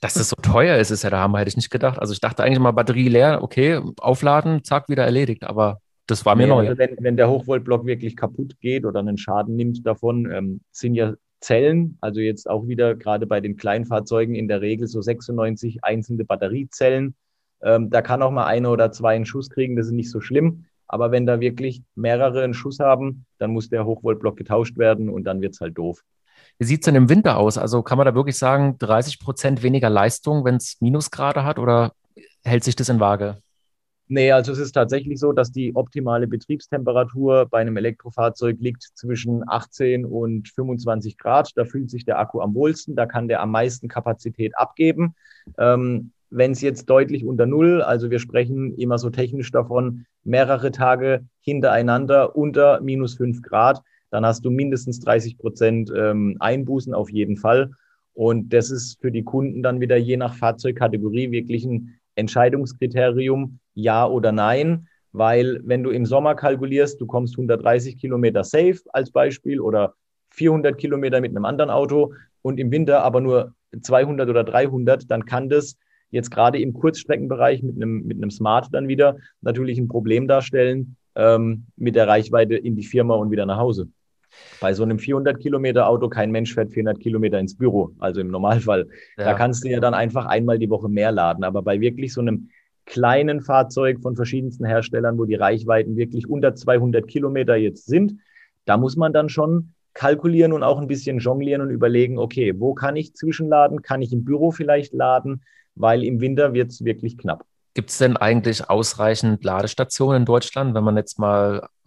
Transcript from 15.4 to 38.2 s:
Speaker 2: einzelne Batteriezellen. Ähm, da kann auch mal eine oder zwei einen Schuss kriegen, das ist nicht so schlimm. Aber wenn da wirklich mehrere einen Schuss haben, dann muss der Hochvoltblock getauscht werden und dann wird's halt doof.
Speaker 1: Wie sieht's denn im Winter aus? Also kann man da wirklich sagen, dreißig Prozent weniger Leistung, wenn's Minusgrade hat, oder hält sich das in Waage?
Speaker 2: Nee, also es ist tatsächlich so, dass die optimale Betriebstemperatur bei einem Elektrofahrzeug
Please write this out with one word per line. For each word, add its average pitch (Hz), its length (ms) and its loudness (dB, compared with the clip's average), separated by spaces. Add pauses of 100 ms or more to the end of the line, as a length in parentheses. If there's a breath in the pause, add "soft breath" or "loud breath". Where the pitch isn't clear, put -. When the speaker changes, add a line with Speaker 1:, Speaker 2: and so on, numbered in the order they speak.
Speaker 2:
einzelne 110 420 -4
Batteriezellen. 131 880 -2 (480)
Ähm, 113 280 2
da 117 120 2
kann 127 220 -2
auch 131 80 0
mal 120 160 -2
eine 120 220 0
oder 113 220 2
zwei 113 240 0
einen 113 100 -2
Schuss 135 240 -10
kriegen, 127 260 -2
das 113 100 -2
ist 117 80 -4
nicht 120 160 -4
so 107 120 -8
schlimm. 160 440 0 (220)
Aber 117 240 -2
wenn 123 140 2
da 120 140 2
wirklich 123 440 -4 (120)
mehrere 123 480 0
einen 123 100 -2
Schuss 139 260 -10
haben, 135 460 0 (120)
dann 110 140 -4
muss 113 180 -4
der 113 160 -2
Hochvoltblock 113 520 -2
getauscht 117 400 -2
werden 110 320 2
und 95 140 -6
dann 95 180 -4
wird's 95 200 -8
halt 82 160 -8
doof. 85 240 -6 (560 soft breath)
Speaker 1:
Wie 117 80 -2
sieht's 151 200 0
denn 151 100 6
im 127 140 8
Winter 175 280 6
aus? 107 200 4
Also 113 240 0
kann 127 160 0
man 135 80 4
da 120 100 4
wirklich 139 220 0
sagen, 135 420 2
dreißig 120 400 0
Prozent 135 420 -2
weniger 127 280 2
Leistung, 120 560 2
wenn's 123 360 0
Minusgrade 139 640 0
hat, 147 160 -2
oder 117 320 2 (520 loud breath)
hält 120 200 2
sich 123 120 0
das 127 140 -4
in 117 100 2
Waage? 101 380 2 (720)
Speaker 2:
Nee, 135 240 4
also 131 200 4
es 131 80 -6
ist 135 140 -8
tatsächlich 135 460 -2
so, 147 120 2
dass 127 200 0
die 127 240 -6
optimale 123 520 -2
Betriebstemperatur 127 1200 0
bei 113 120 0
einem 113 140 -2
Elektrofahrzeug 117 840 -2